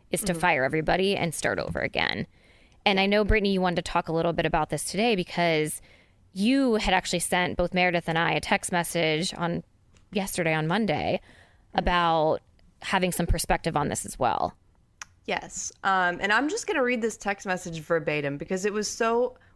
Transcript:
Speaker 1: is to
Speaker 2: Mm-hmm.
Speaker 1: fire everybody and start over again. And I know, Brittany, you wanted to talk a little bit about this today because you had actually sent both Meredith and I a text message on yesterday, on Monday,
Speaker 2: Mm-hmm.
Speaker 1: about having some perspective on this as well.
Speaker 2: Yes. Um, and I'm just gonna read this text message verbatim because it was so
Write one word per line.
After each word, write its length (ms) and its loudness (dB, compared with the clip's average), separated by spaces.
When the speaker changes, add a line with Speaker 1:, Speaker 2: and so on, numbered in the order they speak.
Speaker 1:
is 120 0
to 100 0
Speaker 2:
Mm-hmm. 80 -2
Speaker 1:
fire 240 2
everybody 520 0
and 180 -2
start 260 -2
over 200 -4
again. 460 -2
And 160 2
I 60 4
know, 180 4
Brittany, 280 2
you 80 2
wanted 240 0
to 80 -8
talk 160 0
a 40 -2
little 200 0
bit 120 0
about 260 0
this 140 -4
today 320 0
because 640 0
you 440 2
had 180 2
actually 260 0
sent 360 0
both 180 -2
Meredith 340 2
and 100 0
I 140 2
a 80 0
text 320 -2
message 600 0
on 280 -4
yesterday, 420 0
on 140 0
Monday, 540 0
Speaker 2:
Mm-hmm. 580 -12
Speaker 1:
about 600 2
having 280 0
some 160 -2
perspective 500 0
on 120 0
this 180 -4
as 100 -12
well. 380 0
Speaker 2:
Yes. 460 -8
Um, 380 2
and 120 0
I'm 160 2
just 200 -6
gonna 160 2
read 180 0
this 140 -2
text 320 -6
message 320 -4
verbatim 560 -2
because 280 -4
it 80 0
was 140 -4
so 500 0